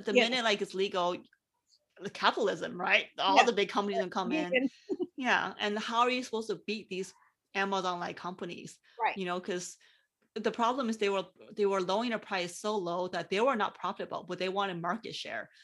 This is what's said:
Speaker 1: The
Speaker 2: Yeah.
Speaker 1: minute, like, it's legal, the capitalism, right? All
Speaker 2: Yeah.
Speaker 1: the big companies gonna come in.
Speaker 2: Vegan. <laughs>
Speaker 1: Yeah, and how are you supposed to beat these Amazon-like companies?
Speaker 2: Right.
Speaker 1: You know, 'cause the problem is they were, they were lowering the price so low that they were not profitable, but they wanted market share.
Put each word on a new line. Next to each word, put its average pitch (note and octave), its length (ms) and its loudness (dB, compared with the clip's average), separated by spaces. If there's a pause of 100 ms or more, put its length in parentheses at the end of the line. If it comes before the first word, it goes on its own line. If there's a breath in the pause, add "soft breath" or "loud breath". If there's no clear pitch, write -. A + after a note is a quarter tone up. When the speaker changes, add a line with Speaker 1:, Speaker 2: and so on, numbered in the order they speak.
Speaker 1:
The G#3+ 80 -2
Speaker 2:
Yeah. A#3 160 6
Speaker 1:
minute, B3 160 0
like, G#3 180 4
it's F#3+ 120 -6
legal, F#3 420 0 (840)
the F#3 100 -8
capitalism, F#3 680 0
right? F#3+ 260 4 (120)
All F#3+ 200 4
Speaker 2:
Yeah. C4 60 10
Speaker 1:
the A#3+ 80 4
big F#3+ 180 2
companies G3+ 280 0
gonna F#3 120 -2
come - 220 -2
in. D#4 180 0
Speaker 2:
Vegan. C4 200 2 (200)
<laughs> F4+ 260 -4
Speaker 1:
Yeah, G3 420 2
and G#3 200 -2
how A3+ 220 0
are B3 100 6
you B3+ 120 0
supposed A3 280 -6
to F3 160 -4
beat G#3+ 220 -4
these F#3+ 240 -6 (420 soft breath)
Amazon-like F#3+ 640 -2
companies? F3 600 -10 (240 soft breath)
Speaker 2:
Right. F#3+ 140 0
Speaker 1:
You F#3+ 80 -4
know, F3+ 160 -2
'cause F3+ 360 -6 (580 soft breath)
the A3+ 160 -2
problem A#3+ 400 0
is A3 80 -4
they G3+ 100 2
were, G3 160 0 (320)
they G#3 100 4
were G3 140 4
lowering G3+ 300 0
the A3 80 -2
price F#3 400 -4
so G#3+ 180 -2
low F3+ 320 -2
that E3+ 220 -4
they G3 100 2
were B3+ 160 4
not G3+ 180 -2
profitable, F3 540 -6
but F3+ 100 -6
they F#3 100 -2
wanted F#3+ 340 -2
market F3 320 -4
share. - 360 -8 (140 soft breath)